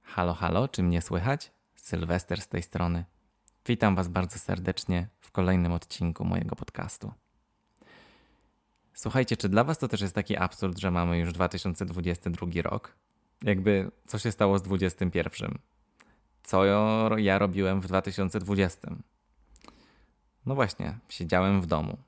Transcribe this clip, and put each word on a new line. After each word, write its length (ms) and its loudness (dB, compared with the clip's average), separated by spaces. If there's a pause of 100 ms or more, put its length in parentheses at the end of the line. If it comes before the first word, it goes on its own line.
(180)
Halo, 160 2
halo, 340 0
czy 140 -2
mnie 200 4
słychać? 500 -2 (220)
Sylwester 640 -2
z 80 -10
tej 140 -4
strony. 420 -2 (640)
Witam 300 4
was 120 0
bardzo 300 -2
serdecznie 720 -2 (120)
w 100 -20
kolejnym 420 2
odcinku 520 -4
mojego 320 -2
podcastu. 560 -10 (1800)
Słuchajcie, 420 0
czy 120 -2
dla 160 6
was 140 -2
to 100 -2
też 120 -2
jest 140 -4
taki 220 -2
absurd, 420 -2
że 120 0
mamy 280 2
już 140 0
dwa 160 0
tysiące 380 -4
dwudziesty 440 -4
drugi 320 -4
rok? 320 -6 (480)
Jakby, 480 2 (160)
co 120 -6
się 140 -2
stało 260 4
z 40 0
dwudziestym 480 0
pierwszym? 480 -4 (840)
Co 220 4
ja, 520 4
ja 220 4
robiłem 420 2
w 60 -8
dwa 160 2
tysiące 360 -2
dwudziestym? 640 -2 (1400)
No 80 -2
właśnie, 440 -2 (100)
siedziałem 520 2
w 60 -2
domu. 300 -2 (120)